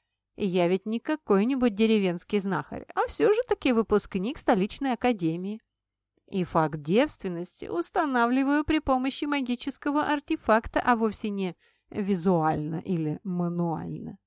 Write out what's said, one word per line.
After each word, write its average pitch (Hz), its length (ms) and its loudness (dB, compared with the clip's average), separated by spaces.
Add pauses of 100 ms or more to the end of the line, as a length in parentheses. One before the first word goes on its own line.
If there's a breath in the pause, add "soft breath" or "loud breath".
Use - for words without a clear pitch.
(360)
Я 180 320 2
ведь 190 180 0
не 220 140 -4
какой-нибудь 214 720 2
деревенский 208 680 2
знахарь, 180 540 -4
а 453 140 0
все 415 240 2
же 427 160 2
таки 302 240 0
выпускник 214 680 0
столичной 247 540 0
академии. 196 680 -2 (680)
И 185 180 -2
факт 156 380 0
девственности 180 840 -2
устанавливаю 277 1000 0
при 311 160 0
помощи 262 440 -2
магического 285 800 -2
артефакта, 285 800 0
а 247 120 4
вовсе 220 340 -2
не 190 260 -4 (340)
визуально 165 840 2
или 160 460 -2
мануально». 170 1040 -4